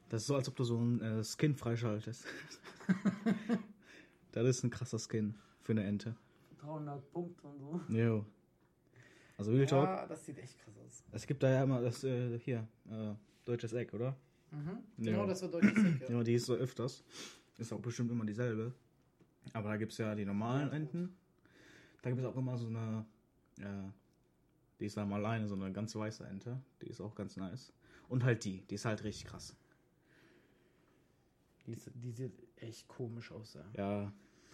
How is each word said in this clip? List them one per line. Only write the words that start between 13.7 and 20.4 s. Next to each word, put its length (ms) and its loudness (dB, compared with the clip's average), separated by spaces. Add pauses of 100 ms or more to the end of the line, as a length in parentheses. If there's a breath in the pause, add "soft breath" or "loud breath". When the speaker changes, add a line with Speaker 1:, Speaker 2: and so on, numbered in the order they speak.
Speaker 1:
Eck, 180 -2
oder? 240 0 (340)
Speaker 2:
Mhm. 180 -6 (360)
Speaker 1:
Ja. 80 4
Speaker 2:
Genau, 140 4
das 160 0
war 80 -4
Deutsches 260 6
Eck, 320 6
ja. 0 -
Speaker 1:
<clears throat> 80 2
Ja, 80 4
die 100 6
ist 120 4
so 80 2
öfters. 500 -2 (540 loud breath)
Ist 160 -6
auch 60 -4
bestimmt 300 0
immer 140 0
dieselbe. 480 0 (800)
Aber 160 -2
da 80 0
gibt's 220 -2
ja 160 0
die 100 -2
normalen 380 2